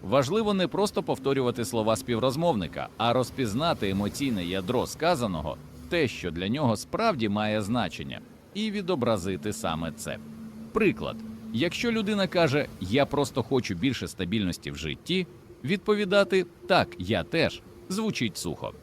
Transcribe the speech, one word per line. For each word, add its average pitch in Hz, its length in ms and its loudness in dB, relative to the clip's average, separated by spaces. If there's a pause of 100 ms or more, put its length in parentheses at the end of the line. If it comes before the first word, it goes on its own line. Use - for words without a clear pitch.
Важливо 175 440 4
не 185 140 2
просто 196 360 0
повторювати 127 600 0
слова 110 300 2
співрозмовника, 117 920 0 (100)
а 117 160 2
розпізнати 123 760 0
емоційне 101 560 0
ядро 95 420 0
сказаного, 107 720 0 (320)
те, 165 180 4
що - 240 -4
для 87 160 -2
нього 123 280 2
справді 156 540 0
має 107 320 2
значення, 92 580 -4 (340)
і 214 180 -2
відобразити 110 840 0
саме 82 380 -2
це. 73 260 -8 (560)
Приклад. 208 420 2 (380)
Якщо 170 380 0
людина 214 360 0
каже: 147 400 2 (140)
"Я 123 240 4
просто 135 380 0
хочу 123 320 0
більше 95 320 -2
стабільності 90 640 -2
в 71 40 -6
житті", 80 520 -2 (360)
відповідати: 196 840 2 (220)
"Так, 165 200 6 (120)
я 92 240 0
теж", 143 380 0 (280)
звучить 190 480 -2
сухо. - 460 -6